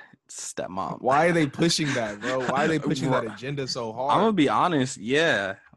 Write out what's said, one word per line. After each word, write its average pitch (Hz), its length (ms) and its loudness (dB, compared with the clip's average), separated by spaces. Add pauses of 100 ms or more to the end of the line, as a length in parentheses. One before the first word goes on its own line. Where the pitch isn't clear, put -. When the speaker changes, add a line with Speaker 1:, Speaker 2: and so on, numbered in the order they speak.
(260)
Speaker 1:
It's - 280 -12
stepmom. 90 460 -6
Speaker 2:
Why 143 280 4
are 175 40 2
they 165 140 2
pushing 156 480 0
that, 107 260 -4
bro? 127 200 -2
Why 151 240 0
are 156 40 2
they 156 100 0
Speaker 1:
<laughs> 147 120 -4
Speaker 2:
pushing 135 200 -2
that 120 140 0
Speaker 1:
Bro, 107 100 -8
Speaker 2:
agenda 135 340 -8
so 117 220 -6
Speaker 1:
I'm 110 60 -10
gonna 135 280 2
Speaker 2:
hard? 220 120 2
Speaker 1:
be 143 120 6
honest, 135 480 2
yeah. 113 600 2 (200)